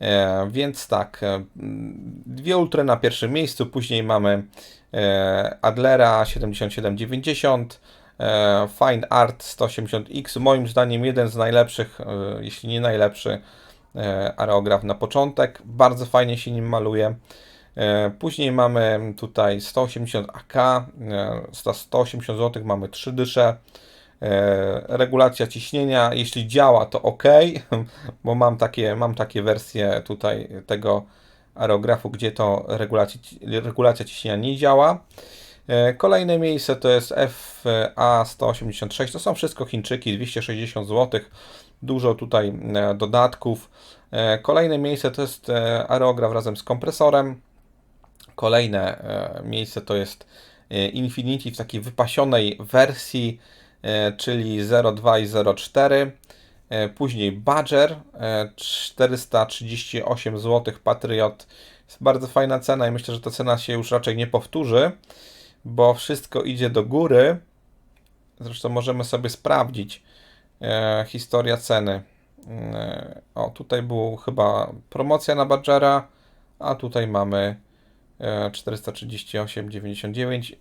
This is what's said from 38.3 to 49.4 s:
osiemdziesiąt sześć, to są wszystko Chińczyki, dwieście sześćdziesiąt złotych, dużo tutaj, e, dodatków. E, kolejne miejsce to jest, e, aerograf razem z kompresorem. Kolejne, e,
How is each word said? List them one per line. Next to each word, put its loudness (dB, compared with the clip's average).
osiemdziesiąt -6
sześć, -4
to -10
są -2
wszystko -4
Chińczyki, -6
dwieście -6
sześćdziesiąt -8
złotych, 0
dużo 0
tutaj, 0
e, 0
dodatków. 0
E, 0
kolejne 2
miejsce -2
to -6
jest, -8
e, 0
aerograf 2
razem -4
z -18
kompresorem. 2
Kolejne, 2
e, -6